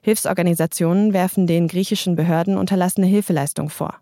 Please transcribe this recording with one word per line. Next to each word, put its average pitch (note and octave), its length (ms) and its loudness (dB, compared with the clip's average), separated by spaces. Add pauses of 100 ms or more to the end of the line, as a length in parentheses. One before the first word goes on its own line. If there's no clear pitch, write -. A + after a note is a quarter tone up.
Hilfsorganisationen F3+ 1120 0
werfen F#3 320 0
den E3+ 200 2
griechischen F#3 480 -2
Behörden E3+ 440 0
unterlassene F#3 480 0
Hilfeleistung D3+ 640 0
vor. - 320 -8